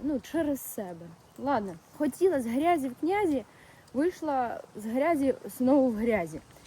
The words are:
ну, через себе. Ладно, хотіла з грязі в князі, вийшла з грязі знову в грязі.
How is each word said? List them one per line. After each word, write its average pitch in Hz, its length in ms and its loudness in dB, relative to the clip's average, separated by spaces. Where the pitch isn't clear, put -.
ну, 277 160 -2
через 294 420 -2
себе. 175 440 -10
Ладно, 220 340 -2
хотіла 302 440 2
з 226 40 -6
грязі 269 440 2
в 240 60 -10
князі, 320 500 0
вийшла 269 680 -2
з 208 100 -10
грязі 269 480 2
знову 262 320 4
в 226 60 -2
грязі. 202 460 0